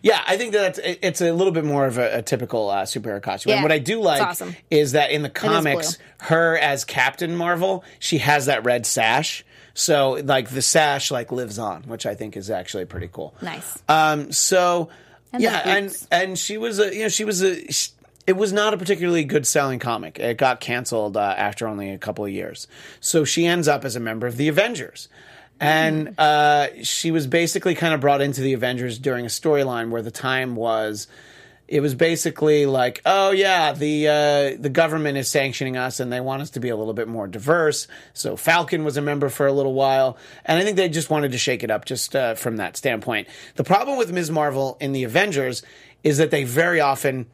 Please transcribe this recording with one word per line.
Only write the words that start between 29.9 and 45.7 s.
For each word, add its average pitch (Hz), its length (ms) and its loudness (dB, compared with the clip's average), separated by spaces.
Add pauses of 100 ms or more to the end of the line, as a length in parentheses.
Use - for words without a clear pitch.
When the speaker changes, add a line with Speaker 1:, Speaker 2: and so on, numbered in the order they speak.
Speaker 1:
where 117 120 -4
the 113 80 -8
time 131 460 -4
was, 110 500 -2 (640)
it 147 120 2
was 143 160 0
basically 156 720 2
like, 127 400 0
"Oh, 196 260 4
yeah, 185 400 4
the, 151 360 0
uh, 143 520 4
the 139 80 -4
government 147 500 2
is 127 100 -4
sanctioning 135 480 -2
us 127 220 -4
and 123 140 -4
they 123 80 -4
want 135 220 -6
us - 80 -10
to 135 100 -8
be 123 80 -4
a 113 80 -2
little 110 180 -4
bit 113 140 -4
more 110 180 -6
diverse." 143 600 0 (240)
So - 240 -6
Falcon 165 480 2
was 143 120 -2
a 147 60 0
member 143 280 0
for 139 160 0
a 139 60 4
little 139 220 0
while. 135 420 2 (280)
And 160 140 2
I 185 40 2
think 202 140 0
they 185 120 2
just 156 220 -4
wanted 147 220 0
to 123 60 -6
shake 127 260 -2
it 110 60 -6
up 107 160 -2
just, - 280 -6
uh, 123 200 0
from 113 240 -4
that 92 180 -6
standpoint. 113 500 -2 (300)
The 151 80 -2
problem 240 340 2
with 180 140 -2
ms 175 180 -4
Marvel 135 500 -2
in 139 120 -4
the 131 120 -2
Avengers 135 580 0 (420)